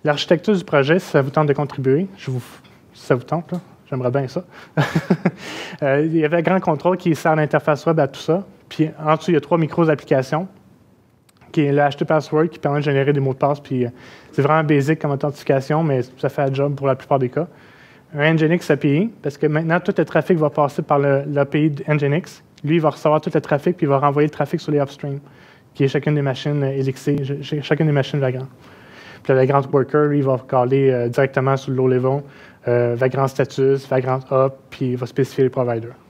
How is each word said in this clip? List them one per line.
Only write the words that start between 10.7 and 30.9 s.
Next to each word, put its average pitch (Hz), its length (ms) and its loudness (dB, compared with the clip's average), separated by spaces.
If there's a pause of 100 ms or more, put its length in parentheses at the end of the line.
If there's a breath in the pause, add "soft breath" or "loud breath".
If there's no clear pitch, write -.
qui 151 140 2
est 139 60 0
le 143 80 2
H 143 120 4
T 143 60 -12
T 165 80 -2
P - 0 -
password 156 440 0
qui - 100 -14
permet 143 200 -2
de 139 40 -4
générer 139 300 2
des 143 60 2
mots 135 140 0
de 135 40 -8
passe. 143 220 0
Puis, 127 260 -2
euh, 117 40 -6 (420 loud breath)
c'est 139 100 -2
vraiment 156 220 4
basique 151 360 2
comme 147 120 -2
authentification, 143 720 -2
mais 139 180 0 (160)
ça 139 120 -2
fait 139 180 -2
le 135 80 -2
job 139 200 -2
pour 139 120 -2
la 131 80 2
plupart 139 240 -2
des 123 100 0
cas. 151 180 -4 (680 loud breath)
Un 151 200 2
Nginx 160 360 0
A 147 80 4
P 143 200 2
I, 220 140 0 (100)
parce 143 160 -8
que 156 100 0
maintenant, 165 320 0
tout 190 180 -2
le 165 80 2
trafic 170 320 0
va 151 120 2
passer 147 320 0
par 147 180 0
le, 143 280 2
l'A 143 180 0
P 151 200 0
I 160 60 4
de 139 160 -8
Nginx. 147 560 -2 (200)
Lui, 151 120 0
il 165 60 4
va 151 100 4
recevoir 156 280 0
tout 160 140 -4
le 151 80 2
trafic, 165 360 -2
puis 160 80 0
il 139 40 0
va 139 100 4
renvoyer 143 280 2
le 151 40 -4
trafic 151 280 -4
sur - 120 -6
les 147 80 2
upstreams, 139 400 -6 (540 loud breath)
qui 143 100 0
est 139 40 2
chacune 147 280 0
des 143 60 0
machines, 139 420 -2
euh, 135 160 -2
L 135 80 0
X 135 140 -6
C, 143 160 0
ch-, 143 240 -6
ch-, 143 220 -6
chacune 156 240 0
des 147 60 2
machines 143 260 0
Vagrant. 127 280 -2 (760 loud breath)
Puis 139 100 2
le 131 60 6
Vagrant 139 220 4 (100)
Worker, 147 340 2
lui, 147 140 2
il 139 40 0
va 131 140 0 (100)
caler, 131 420 2
euh, 120 200 0